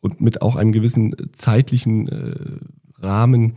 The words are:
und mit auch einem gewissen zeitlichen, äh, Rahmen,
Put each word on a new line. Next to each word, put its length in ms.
und 200
mit 220
auch 140
einem 160
gewissen 420
zeitlichen, 760
äh, 260
Rahmen, 540